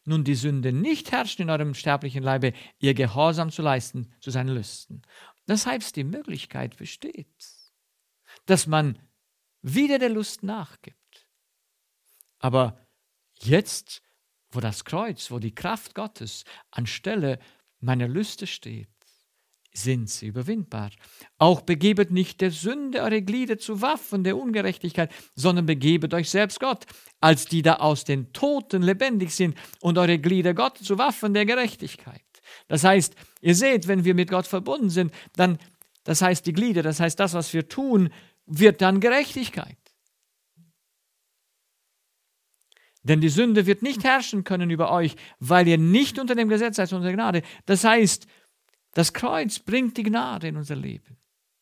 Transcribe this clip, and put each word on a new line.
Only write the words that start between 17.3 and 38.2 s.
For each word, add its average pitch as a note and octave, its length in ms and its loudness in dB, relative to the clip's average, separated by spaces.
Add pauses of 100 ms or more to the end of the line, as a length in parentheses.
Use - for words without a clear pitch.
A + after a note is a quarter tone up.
meiner B2 300 -2
Lüste G3 360 -6
steht, A2 440 -14 (840)
sind A#2+ 320 -4
sie - 200 -10
überwindbar. B2 640 -8 (480)
Auch E3 220 6
begebet F3+ 500 2
nicht F3+ 300 -2
der F#3 100 0
Sünde B3+ 500 -6
eure A3 220 -2
Glieder A3 340 -4
zu G#3+ 240 -8
Waffen A#3+ 420 -4
der F#3+ 140 -2
Ungerechtigkeit, F#3+ 720 -4 (220)
sondern F3 320 2
begebet D#3 480 2
euch E3+ 160 -2
selbst G3+ 300 0
Gott, B3+ 260 -4 (340)
als D#3+ 260 6
die E3 180 -2
da D#3+ 140 4
aus D3+ 260 0
den C3+ 300 -4
Toten C#4 500 -2
lebendig F#3+ 500 0
sind F3 240 0 (240)
und E3+ 160 0
eure F3 220 4
Glieder F3+ 340 2
Gott A#3+ 240 0
zu F#3+ 220 -2
Waffen A3+ 340 0
der G#3 140 2
Gerechtigkeit. A3+ 720 -6 (460)
Das D3 160 0
heißt, F#3+ 320 6 (260)
ihr E3+ 140 6
seht, A3 320 2
wenn F#3+ 160 2
wir F#3 100 4
mit F3 160 2
Gott F#3 160 0
verbunden G3+ 460 -2
sind, E3+ 200 0 (240)
dann, F3+ 220 2 (460)
das D#3 180 -2
heißt F3+ 240 2
die E3 80 -2
Glieder, F#3 300 0
das D#3 160 -2
heißt E3 200 -2
das, F#3+ 140 0
was E3+ 180 -6
wir D#3+ 160 -2
tun, A#3 460 2 (320)